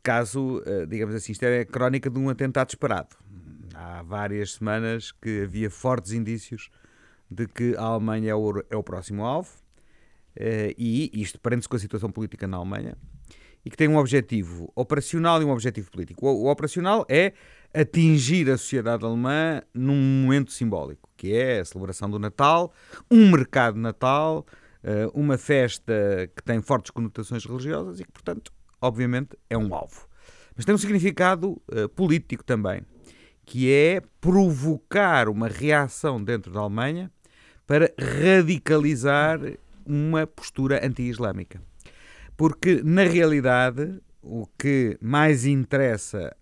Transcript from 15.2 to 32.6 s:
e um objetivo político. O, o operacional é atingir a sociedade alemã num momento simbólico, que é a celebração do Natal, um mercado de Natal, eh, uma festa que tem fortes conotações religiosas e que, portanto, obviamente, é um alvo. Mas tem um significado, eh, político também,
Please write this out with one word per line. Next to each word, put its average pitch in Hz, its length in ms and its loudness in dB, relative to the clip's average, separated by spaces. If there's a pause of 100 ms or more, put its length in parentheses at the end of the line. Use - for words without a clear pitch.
e 156 40 0
um 143 40 0
objetivo 113 400 -4
político. 90 380 -6
O, 117 160 2
o 135 80 2
operacional 175 580 -2
é 180 240 2 (400)
atingir 156 800 4
a 131 60 2
sociedade 117 480 -4
alemã 135 560 -2 (120)
num 135 220 0
momento 135 560 2
simbólico, 78 640 -6
que 95 180 -6
é 120 280 0
a 85 40 -8
celebração 95 440 -10
do 104 100 -4
Natal, 147 520 2 (380)
um 220 220 12
mercado 127 440 4
de 110 40 -4
Natal, 143 680 -2 (380)
eh, 107 300 -2
uma 143 240 0
festa 104 1000 0
que - 80 -18
tem 117 180 -2
fortes 117 300 -2
conotações 113 540 -8
religiosas 151 540 -8
e 185 40 -14
que, - 80 -20
portanto, - 400 -12 (280)
obviamente, 123 580 -4 (120)
é 117 80 -2
um 104 160 -2
alvo. - 340 -12 (480)
Mas 117 100 -10
tem 208 100 4
um - 20 4
significado, 185 840 0 (120)
eh, 107 160 -2
político 156 560 -2
também, 101 400 -4 (640)